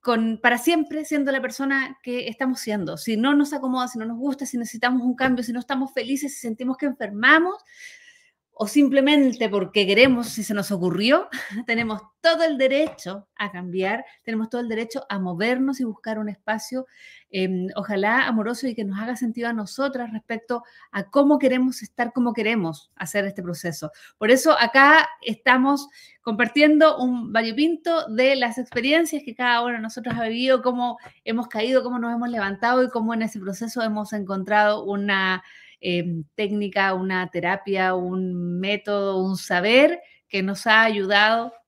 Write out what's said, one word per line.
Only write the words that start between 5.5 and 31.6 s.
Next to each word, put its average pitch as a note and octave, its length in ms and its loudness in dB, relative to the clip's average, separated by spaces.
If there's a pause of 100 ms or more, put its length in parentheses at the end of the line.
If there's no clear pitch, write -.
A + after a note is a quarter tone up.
no B3 80 -4
estamos C4 320 -4
felices, C4+ 420 -4
si - 60 -14
sentimos B3 380 -6
que D4 80 -4
enfermamos, C4 720 2 (1040)
o G#3+ 60 -2
simplemente C4+ 840 4
porque G3 380 0
queremos, A#3+ 440 4
si A3 120 -8
se G#3 100 -6
nos G#3 200 -4
ocurrió, G3+ 580 2
<laughs> A3+ 360 -10
tenemos A3+ 360 -2 (180)
todo E4 220 2
el D#4 160 0
derecho C4 760 -2
a G3+ 160 -6
cambiar, F#3 520 -4 (200)
tenemos A3 260 -4
todo A#3+ 100 -4
el A#3+ 80 -6
derecho A3+ 400 -6
a G3+ 120 -6
movernos A#3+ 580 -2
y C4 60 -2
buscar A3 340 -8
un G#3+ 100 -6
espacio, A3 560 -8 (460)
em, F#3 460 -2
ojalá G#3 500 0
amoroso A#3 400 -2
y A#3 80 -4
que A3 100 -6
nos G3 140 -6
haga A#3 160 -6
sentido A#3 340 -4
a A#3 40 -4
nosotras A#3+ 600 -6
respecto A3+ 520 -8 (260)
a G3 180 -6
cómo C#4+ 300 4
queremos B3+ 440 0
estar, A#3 300 -6
cómo A#3+ 200 0
queremos G#3 640 -2
hacer G3 300 -2
este G3 180 -8
proceso. F3 480 -6 (260)
Por G#3+ 140 6
eso C4+ 260 6
acá C4+ 500 8 (140)
estamos C4 680 2 (340)
compartiendo D4 760 4
un B3 340 -4
variopinto D4+ 760 0
de B3+ 260 2
las A#3+ 240 -2
experiencias C#4+ 680 0
que A3 120 -14
cada A#3+ 260 0
uno A#3+ 120 -2
de A3+ 60 -6
nosotros A3+ 380 -8
ha A#3 60 -2
vivido, B3+ 380 2
cómo B3 360 -2 (260)
hemos A3+ 220 -4
caído, A#3+ 380 0